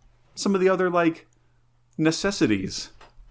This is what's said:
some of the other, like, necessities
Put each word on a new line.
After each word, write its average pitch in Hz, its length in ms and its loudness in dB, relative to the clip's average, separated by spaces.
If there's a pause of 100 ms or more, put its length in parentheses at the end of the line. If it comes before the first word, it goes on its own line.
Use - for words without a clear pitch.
(360)
some 202 180 -2
of 190 60 2
the 185 80 4
other, 185 220 2
like, 170 380 0 (680)
necessities 156 920 -2 (420)